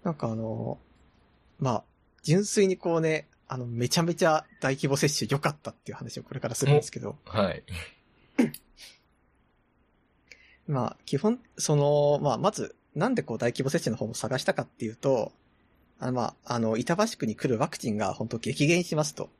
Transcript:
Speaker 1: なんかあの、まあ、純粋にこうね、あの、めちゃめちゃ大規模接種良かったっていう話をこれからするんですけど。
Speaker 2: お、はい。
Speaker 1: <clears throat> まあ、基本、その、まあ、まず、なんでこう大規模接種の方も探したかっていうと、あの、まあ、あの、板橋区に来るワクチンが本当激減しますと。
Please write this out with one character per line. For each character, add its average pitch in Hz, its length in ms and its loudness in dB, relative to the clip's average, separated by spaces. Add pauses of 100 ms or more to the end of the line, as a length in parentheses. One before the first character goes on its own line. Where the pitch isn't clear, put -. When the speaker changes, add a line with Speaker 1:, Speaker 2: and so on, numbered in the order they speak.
Speaker 1:
な 175 80 -2
ん 151 40 -4
か 127 120 -4
あ 113 80 -2
の、 113 440 -6 (800)
ま 131 120 2
あ、 - 120 0 (380)
純 180 220 4
粋 202 240 4
に 185 80 2
こ 170 220 0
う 160 40 2
ね、 156 280 0 (180)
あ 131 100 -8
の、 123 80 -6
め 120 220 -2
ち - 100 0
ゃ 170 60 4
め 170 100 0
ち 175 120 2
ゃ 156 200 4 (140)
大 135 160 0
規 139 140 -2
模 139 80 2
接 147 200 2
種 - 140 -2
良 143 80 2
か 147 120 0
っ 151 100 -8
た - 100 -10
っ - 20 -20
て - 180 -16
い - 40 -10
う - 20 -14
話 - 220 -12
を - 40 -16
こ - 100 -16
れ 139 80 -8
か 117 80 -4
ら 131 60 -8
す 135 100 -2
る 139 80 6
ん - 20 8
で 147 60 6
す - 100 -10
け - 80 -10
ど。 110 160 -8 (100)
Speaker 2:
お、 - 40 -20
は 101 220 2
い。 - 120 -8 (720)
Speaker 1:
<clears throat> - 220 2 (2000)
ま 131 200 0
あ、 - 180 -8
基 - 120 -2
本、 226 220 2 (180)
そ - 180 2
の、 147 460 4
ま 139 120 2
あ、 113 40 0
ま 175 140 2
ず、 - 240 -8 (200)
な 185 140 0
ん 262 60 0
で 165 80 0
こ 117 120 -6
う - 20 -6
大 120 140 0
規 - 120 -4
模 135 60 2
接 165 140 0
種 120 80 0
の 110 60 -4
方 113 100 -4
も 107 60 -8
探 127 260 -4
し - 40 -6
た 185 100 0
か 135 100 -2
っ - 40 -6
て - 180 -10
い 110 40 -4
う 110 60 -12
と、 135 360 0 (680)
あ 127 80 -4
の、 127 60 -2
ま 120 220 -2 (100)
あ、 123 100 -2
あ 117 40 0
の、 110 180 2
板 147 180 0 (120)
橋 - 120 -8
区 - 60 -2
に 110 100 -2
来 - 120 -4
る 117 120 2
ワ 139 80 2
ク - 120 -10
チ - 120 -4
ン 104 60 -2
が 98 160 -2
本 113 140 -6
当 117 100 -6
激 143 300 0
減 175 160 4
し 170 120 -4
ま 151 80 2
す 151 120 -6
と。 - 140 -8 (100)